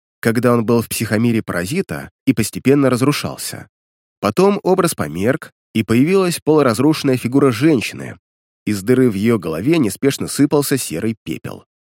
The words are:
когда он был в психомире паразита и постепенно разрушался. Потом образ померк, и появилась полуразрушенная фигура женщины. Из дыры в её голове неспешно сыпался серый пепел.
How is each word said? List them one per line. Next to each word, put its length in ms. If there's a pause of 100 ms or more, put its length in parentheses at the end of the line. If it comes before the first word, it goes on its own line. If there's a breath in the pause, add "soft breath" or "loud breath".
(200)
когда 320
он 120
был 180
в 60
психомире 540
паразита 680 (160)
и 80
постепенно 560
разрушался. 800 (520)
Потом 420
образ 320
померк, 580 (220)
и 80
появилась 580
полуразрушенная 760
фигура 360
женщины. 680 (480)
Из 160
дыры 260
в 60
её 240
голове 400
неспешно 500
сыпался 480
серый 480
пепел. 400 (320)